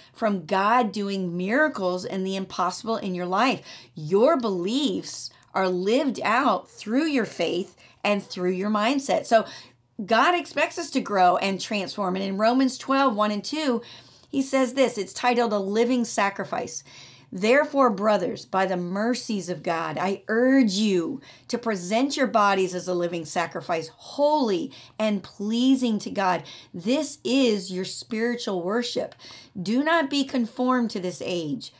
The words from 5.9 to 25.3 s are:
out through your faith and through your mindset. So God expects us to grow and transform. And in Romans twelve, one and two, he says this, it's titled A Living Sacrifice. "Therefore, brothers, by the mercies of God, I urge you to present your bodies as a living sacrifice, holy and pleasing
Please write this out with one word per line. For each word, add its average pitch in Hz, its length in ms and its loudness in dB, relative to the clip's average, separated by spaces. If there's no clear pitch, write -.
out 226 480 0
through 254 360 -2
your 277 200 2
faith 175 520 -4
and 208 180 0
through 180 300 -2
your 190 180 -2
mindset. 214 560 0
So 220 200 4
God 233 340 4
expects 311 420 -4
us 302 120 -8
to 262 100 0
grow 185 360 4
and 196 240 -2
transform. 190 540 -4
And 190 100 -4
in 196 120 -4
Romans 247 420 2
twelve, 269 360 2
one 208 140 2
and 208 140 -4
two, 285 400 -2
he 277 100 0
says 262 320 0
this, 247 240 2
it's 190 160 -6
titled 240 400 2
A 208 60 0
Living 233 440 2
Sacrifice. - 800 -4
"Therefore, 262 600 2
brothers, 196 520 0
by 190 220 0
the 185 100 -2
mercies 196 760 -2
of 151 120 -6
God, 165 380 -4
I 196 280 -2
urge 247 460 6
you 196 480 0
to 233 120 -4
present 220 580 0
your 277 80 2
bodies 196 480 2
as 180 140 -6
a 180 80 -2
living 170 280 -2
sacrifice, 165 720 -4
holy 285 760 0
and 214 240 0
pleasing 233 800 2